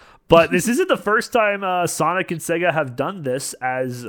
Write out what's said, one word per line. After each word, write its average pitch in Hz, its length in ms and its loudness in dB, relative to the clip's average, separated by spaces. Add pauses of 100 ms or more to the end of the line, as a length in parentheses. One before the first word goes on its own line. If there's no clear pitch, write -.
(300)
But 165 220 6
this 180 180 0
isn't 339 200 0
the 269 100 2
first 214 340 0
time, 202 320 2
uh, 180 220 0
Sonic 175 440 -2
and 165 100 -4
Sega 170 320 0
have 139 240 -2
done 165 260 -4
this, 135 320 -4
as 127 540 -6